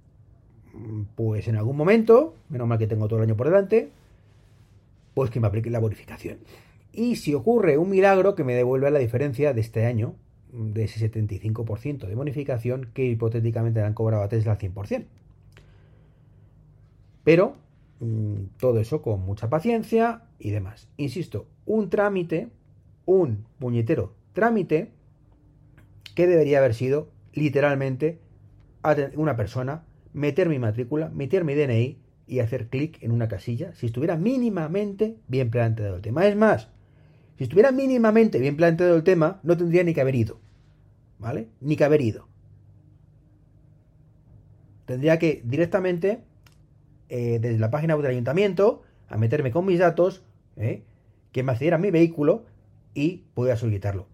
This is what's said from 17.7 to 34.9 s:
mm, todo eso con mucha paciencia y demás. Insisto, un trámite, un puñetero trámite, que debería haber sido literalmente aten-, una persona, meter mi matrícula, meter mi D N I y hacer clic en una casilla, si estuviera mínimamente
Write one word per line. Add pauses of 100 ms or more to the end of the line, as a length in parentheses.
mm,
todo
eso
con
mucha
paciencia (160)
y
demás.
Insisto, (200)
un
trámite, (560)
un (140)
puñetero (180)
trámite, (1200)
que
debería
haber
sido (240)
literalmente (640)
aten-,
una
persona, (300)
meter
mi
matrícula,
meter
mi
D
N
I (240)
y
hacer
clic
en
una
casilla,
si
estuviera
mínimamente (100)